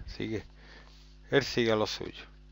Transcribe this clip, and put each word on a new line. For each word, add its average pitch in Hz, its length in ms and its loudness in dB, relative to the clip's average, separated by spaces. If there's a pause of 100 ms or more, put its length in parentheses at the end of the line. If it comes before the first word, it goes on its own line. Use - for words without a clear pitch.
sigue. 110 400 -6 (840)
Él 135 140 4
sigue 113 280 2
a 107 40 6
lo 107 100 4
suyo. - 380 -8 (280)